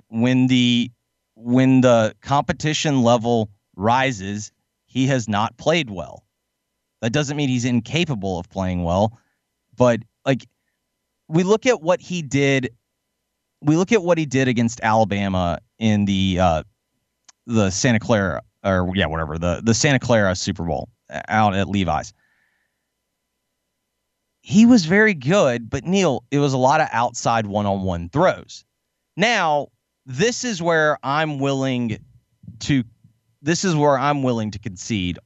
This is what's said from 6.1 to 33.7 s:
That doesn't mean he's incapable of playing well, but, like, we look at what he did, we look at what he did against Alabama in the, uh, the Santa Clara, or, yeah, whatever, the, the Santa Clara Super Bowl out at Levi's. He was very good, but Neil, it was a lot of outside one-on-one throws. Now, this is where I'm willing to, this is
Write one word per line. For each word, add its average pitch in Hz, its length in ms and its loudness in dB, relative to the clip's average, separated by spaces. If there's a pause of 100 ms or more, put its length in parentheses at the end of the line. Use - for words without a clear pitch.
That 113 120 -2
doesn't 147 240 -4
mean 147 120 -2
he's 127 160 -2
incapable 117 760 -2
of 90 100 -12
playing 92 320 -4
well, 95 340 0 (600)
but, 120 240 4 (260)
like, 135 200 -2 (840)
we 165 120 2
look 214 220 0
at 240 140 2
what 165 200 0
he 180 220 -8
did, 139 520 0 (880)
we 151 140 2
look 180 140 0
at 220 120 2
what 170 160 2
he 160 80 -2
did 131 220 0
against 117 340 -2
Alabama 98 760 0 (200)
in 107 260 0
the, 95 360 0
uh, 80 220 2 (840)
the 110 240 0
Santa 117 280 0
Clara, 98 440 -2 (200)
or, 92 320 0
yeah, 95 120 0
whatever, 80 320 -6
the, 85 260 -2
the 113 100 2
Santa 139 240 2
Clara 104 380 2
Super 90 280 -6
Bowl 82 240 -6 (400)
out 107 260 2
at 95 140 -2
Levi's. 82 440 -4 (2250)
He 214 240 6
was 233 180 6
very 202 300 4
good, 131 560 0
but 139 140 -8
Neil, 170 460 0
it 139 80 0
was 143 140 2
a 135 60 0
lot 135 220 4
of 151 120 0
outside 117 540 -2
one-on-one 98 600 -4
throws. 139 560 -2 (520)
Now, 175 520 0 (360)
this 156 400 -2
is 220 160 -6
where 160 420 2
I'm 147 360 -2
willing 135 600 -2 (640)
to, 139 220 0 (580)
this 160 240 -2
is 180 120 0